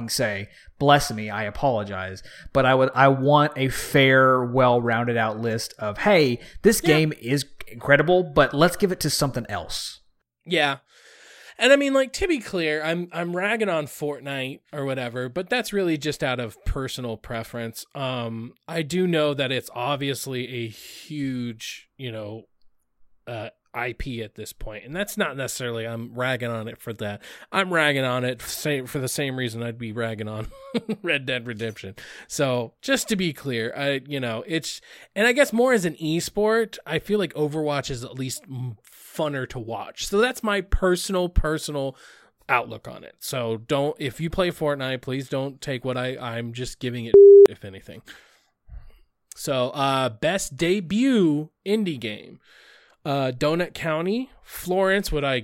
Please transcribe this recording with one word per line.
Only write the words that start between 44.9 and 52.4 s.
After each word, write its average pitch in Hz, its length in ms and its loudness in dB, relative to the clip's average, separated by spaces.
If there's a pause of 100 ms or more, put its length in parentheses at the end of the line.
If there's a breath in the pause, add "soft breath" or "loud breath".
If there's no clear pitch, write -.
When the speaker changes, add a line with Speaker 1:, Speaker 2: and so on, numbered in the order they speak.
Speaker 2:
please 131 260 -6
don't 135 320 -4
take 131 240 -6
what 127 120 -2
I, 127 200 -4
I'm 117 360 -8
just 123 260 -8
giving 120 280 -4
it, 117 80 0 (340)
if - 160 -8
anything. - 380 -16 (1300 loud breath)
So, 127 340 -2
uh, 135 400 2
best 151 460 -2
debut 180 920 2 (160)
indie 190 320 0
game. 110 400 -10 (640 soft breath)